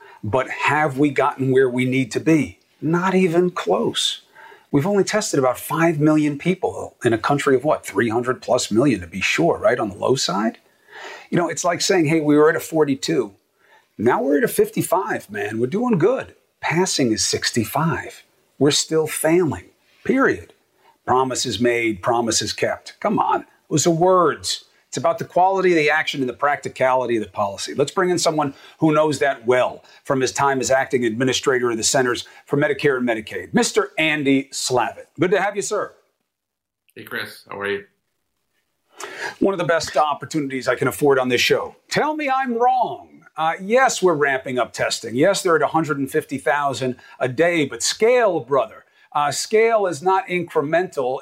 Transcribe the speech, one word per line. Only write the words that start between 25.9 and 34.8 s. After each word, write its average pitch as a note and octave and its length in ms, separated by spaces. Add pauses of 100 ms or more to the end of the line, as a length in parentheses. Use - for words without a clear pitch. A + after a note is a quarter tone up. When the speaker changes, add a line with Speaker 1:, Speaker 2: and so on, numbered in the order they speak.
Speaker 1:
action D3+ 300
and C3 80
the A#2+ 60
practicality C3 840
of G#2+ 80
the G2 40
policy. G2+ 460
Let's C#3 160
bring F3+ 200
in F3 80
someone D3+ 360 (240)
who D#3 160
knows D#3 240
that C3+ 260
well B2 380 (220)
from C3+ 160
his B2 100
time C#3 300
as A#2 100
acting C3 340
administrator B2 640
of A#2 80
the A2 60
Centers B2 460 (180)
for - 100
Medicare C#3+ 400
and B2 120
Medicaid, G2+ 440
Mister A3+ 460
Andy D3 540
Slavitt. - 540 (120)